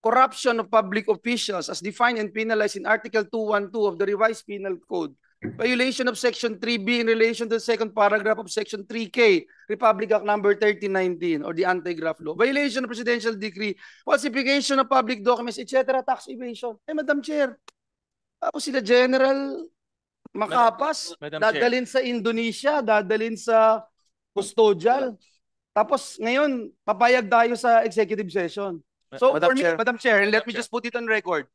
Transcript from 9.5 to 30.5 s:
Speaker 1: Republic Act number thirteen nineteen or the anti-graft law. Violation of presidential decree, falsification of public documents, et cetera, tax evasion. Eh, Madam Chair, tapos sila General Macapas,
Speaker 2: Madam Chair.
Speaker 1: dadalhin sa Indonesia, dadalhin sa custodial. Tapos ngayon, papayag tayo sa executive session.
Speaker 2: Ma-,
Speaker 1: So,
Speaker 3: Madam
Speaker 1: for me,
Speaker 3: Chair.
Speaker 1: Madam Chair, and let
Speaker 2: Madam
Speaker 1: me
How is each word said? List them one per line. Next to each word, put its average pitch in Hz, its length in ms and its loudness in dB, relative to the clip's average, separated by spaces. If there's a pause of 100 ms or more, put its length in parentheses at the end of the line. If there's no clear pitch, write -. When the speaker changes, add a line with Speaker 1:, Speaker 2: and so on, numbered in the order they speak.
Speaker 1:
Republic 214 480 2
Act 208 80 2
number 208 320 2
thirteen 208 400 0
nineteen 175 480 0
or 160 80 -6
the 170 160 0
anti-graft 165 560 -4
law. 160 160 -8
Violation 262 480 0
of 214 60 -10
presidential 226 420 -2
decree, 202 400 -6 (320)
falsification 277 720 0
of 262 80 2
public 247 400 0
documents, 240 320 0
et 254 80 -10
cetera, 262 320 0
tax 254 320 -4
evasion. 240 560 -10
Eh, 311 80 -8
Madam 294 240 -2
Chair, 285 400 -4 (800)
tapos - 240 -6
sila 269 160 -4
General 262 880 2 (640)
Macapas, 233 880 0
Speaker 2:
Madam 151 240 -6
Chair. 214 160 2
Speaker 1:
dadalhin 240 320 2
sa 262 80 0
Indonesia, 233 800 -2
dadalhin 220 560 0
sa 220 480 4 (480)
custodial. 214 880 2 (560)
Tapos 220 480 -2
ngayon, 254 480 0 (160)
papayag 240 400 4
tayo 233 320 4
sa 233 240 4
executive 202 480 -2
session. 185 480 -4 (320)
Speaker 2:
Ma-, 135 80 -14
Speaker 1:
So, - 160 4
Speaker 3:
Madam 165 160 4
Speaker 1:
for 262 80 2
me, 285 80 -2
Speaker 3:
Chair. 165 80 2
Speaker 1:
Madam 226 240 -2
Chair, 226 240 2
and 202 80 2
let 214 160 0
Speaker 2:
Madam - 0 -
Speaker 1:
me 240 80 -8